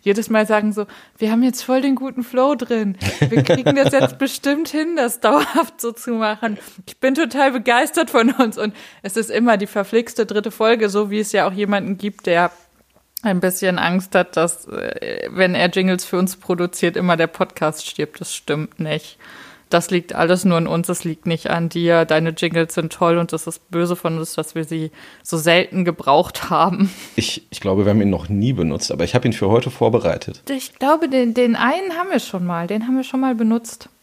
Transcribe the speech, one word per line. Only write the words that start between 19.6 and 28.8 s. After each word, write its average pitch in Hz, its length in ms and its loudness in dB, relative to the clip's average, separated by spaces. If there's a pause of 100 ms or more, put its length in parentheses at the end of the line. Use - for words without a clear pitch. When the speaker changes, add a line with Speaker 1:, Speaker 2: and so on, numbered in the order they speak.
Speaker 1:
Das 170 200 2
liegt 180 240 -2
alles 180 320 2
nur 175 120 4
an 165 100 0
uns, 170 200 -2
es 175 160 -4
liegt 160 220 -8
nicht 165 240 -4
an 170 180 0
dir. 170 380 2
Deine 160 260 2
Jingles 165 440 -2
sind 160 180 -4
toll 170 240 2
und 170 160 -2
es 160 140 -6
ist - 240 -14
böse 175 240 0
von 165 240 -4
uns, 160 160 -8
dass 156 180 -6
wir 160 120 -4
sie 160 260 -6 (320)
so - 140 -6
selten 175 460 2
gebraucht 165 680 0
haben. 180 420 2 (220)
Speaker 2:
Ich, - 340 -6
ich - 100 -14
glaube, 98 240 2
wir 98 60 4
haben 107 120 4
ihn 98 100 2
noch 80 180 -4
nie 104 240 2
benutzt, 82 380 -2